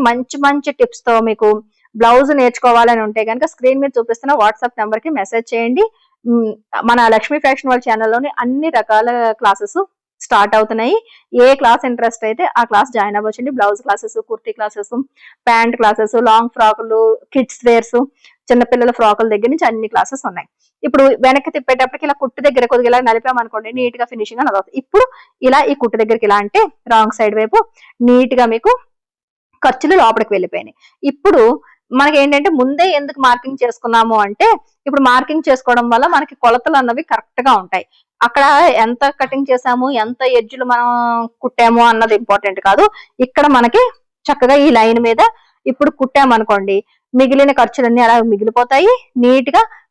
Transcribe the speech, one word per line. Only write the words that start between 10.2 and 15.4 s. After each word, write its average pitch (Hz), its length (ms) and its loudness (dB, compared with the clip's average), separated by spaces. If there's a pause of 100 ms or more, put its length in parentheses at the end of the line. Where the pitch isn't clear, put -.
స్టార్ట్ 208 340 0
అవుతున్నాయి. 226 380 -2 (480)
ఏ - 20 6 (140)
క్లాస్ 240 280 2
ఇంట్రెస్ట్ 233 400 -4
అయితే 240 160 -4 (160)
ఆ - 100 2
క్లాస్ 214 260 0
జాయిన్ 202 220 -2
అవ్వచ్చండి. 214 400 -6
బ్లౌజ్ 202 260 0
క్లాసెస్, 214 320 -6 (120)
కుర్తీ 220 300 -10
క్లాసెస్, 214 360 -10 (540)